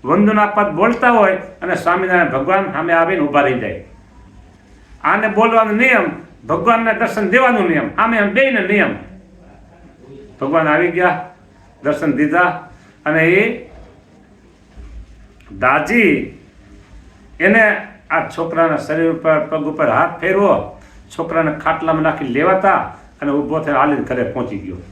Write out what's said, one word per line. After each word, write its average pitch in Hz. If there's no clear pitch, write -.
વંદના 208
પદ 202
બોલતા 233
હોય 196
અને 170
સ્વામિનારાયણ 180
ભગવાન 180
સામે 165
આવીને 165
ઊભા 143
રહી 131
જાય. -
આને 208
બોલવાનો 220
નિયમ, 220
ભગવાનને 226
દર્શન 208
દેવાનો 240
નિયમ, 160
આમે 226
આમ 202
બેયને 247
નિયમ. 185
ભગવાન 151
આવી 165
ગયા, 175
દર્શન 147
દીધા 151
અને 160
એ 214
દાજી 151
એને 208
આ 165
છોકરાના 165
શરીર 160
ઉપર, 160
પગ 151
ઉપર 147
હાથ 139
ફેરવો, 190
છોકરાને 160
ખાટલામાં 160
નાખી 156
લેવાતા 170
અને 143
ઊભો 147
થઈને 143
હાલીને 139
ઘરે 123
પહોંચી 107
ગયો. 90